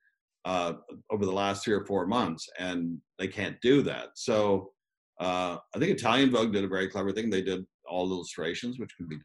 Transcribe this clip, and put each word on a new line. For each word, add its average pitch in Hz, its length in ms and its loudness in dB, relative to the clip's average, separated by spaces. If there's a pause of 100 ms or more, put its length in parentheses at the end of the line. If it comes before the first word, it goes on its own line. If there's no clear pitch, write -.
(460)
uh, 87 280 2 (380)
over 101 140 0
the 92 60 0
last 98 320 0
three 110 100 2
or 98 120 2
four 92 220 0
months, 98 500 0
and 87 400 -4 (220)
they 92 80 -2
can't 90 340 -6
do 131 220 6
that. 64 320 -4
So, 104 560 2 (480)
uh, 90 380 -2 (180)
I 98 40 -4
think 175 120 2
Italian 123 400 4
Vogue 113 200 4
did 98 120 2
a 98 40 0
very 95 200 0
clever 98 240 -2
thing. 113 180 -2
They 95 140 2
did 92 200 -2 (220)
all 90 260 -2
illustrations, 90 680 -6
which 104 180 -10
can 87 100 -10
be 76 180 -10